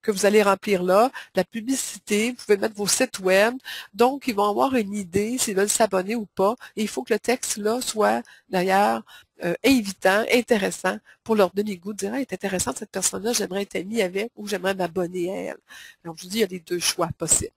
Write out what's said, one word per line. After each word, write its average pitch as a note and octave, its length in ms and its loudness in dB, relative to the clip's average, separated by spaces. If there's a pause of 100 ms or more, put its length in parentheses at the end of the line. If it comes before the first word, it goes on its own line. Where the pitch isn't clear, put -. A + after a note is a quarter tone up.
que - 100 -2
vous G3 140 0
allez G#3 160 6
remplir G3 420 2
là, G3 260 6 (260)
de - 40 2
la F#3 60 2
publicité, A3+ 840 -4
vous B3 60 -10
pouvez G#3 200 2
mettre G#3+ 180 -4
vos G#3 120 -6
sites - 320 0
web, F#3+ 360 4 (380)
donc B3+ 340 2
ils A#3 80 -2
vont G#3 140 2
avoir B3+ 260 2
une G3+ 180 0
idée G#3 440 -2
s'ils A3 180 -2
veulent G3+ 140 2
s'abonner G3+ 460 0
ou A3 100 -4
pas, G3 300 0 (200)
et G#3 60 -4
il G#3 80 -2
faut B3+ 140 -6
que A#3 100 -2
le G#3 60 0
texte - 380 -2
là G#3+ 220 -2
soit A3 420 0 (280)
d'ailleurs, G3 540 2 (400)
euh, F3 120 -2 (100)
invitant, G#3 680 4
intéressant, G3+ 680 0 (260)
pour A3 120 0
leur F#3+ 160 4
donner G#3 220 -2
le F3 60 -8
goût F#3 120 -10
de G#3 60 -10
dire, « G3 160 -4
Ah, B3+ 40 -4
elle C#4+ 40 -2
est B3 120 -6
intéressante F#3+ 460 -4
cette - 120 -14
personne-là, G3 420 -2
j'aimerais G3 300 -2
être F#3+ 120 -10
amie G3+ 260 -4
avec G3 340 -4
ou G#3 120 -14
j'aimerais F#3+ 260 -2
m'abonner F3+ 580 -4
à G3 40 -6
elle. » - 220 -8 (480)
Donc, E3 120 -12
je F3 60 -18
vous F3+ 60 -16
dis, G3+ 80 -6
il A3+ 40 2
y - 20 4
a G3 40 -2
les F3+ 120 -10
deux F3 200 -6
choix E3 380 -2
possibles. - 400 0